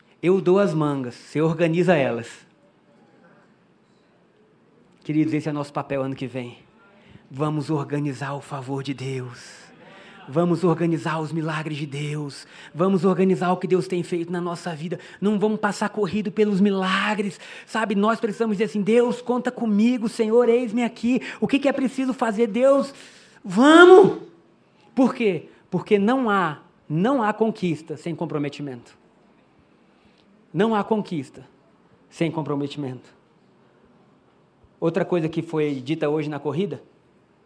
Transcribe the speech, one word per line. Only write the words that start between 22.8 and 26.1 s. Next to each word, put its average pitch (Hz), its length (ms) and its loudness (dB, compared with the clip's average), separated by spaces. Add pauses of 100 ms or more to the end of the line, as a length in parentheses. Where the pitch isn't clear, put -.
Vamos!" 330 760 10 (760)
Por 254 220 2
quê? 190 340 -2 (220)
Porque 202 260 0
não 233 320 2